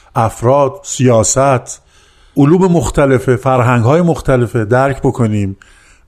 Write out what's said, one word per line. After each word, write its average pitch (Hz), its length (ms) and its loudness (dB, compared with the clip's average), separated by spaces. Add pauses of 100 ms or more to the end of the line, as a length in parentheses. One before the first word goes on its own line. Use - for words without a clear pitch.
(140)
افراد، 123 580 0 (100)
سیاست، 127 1000 0 (540)
علوم 175 360 4
مختلفه، 135 640 0
فرهنگ‌های 127 680 0
مختلفه 123 600 -2
درک 131 340 0
بکنیم 107 580 -2 (520)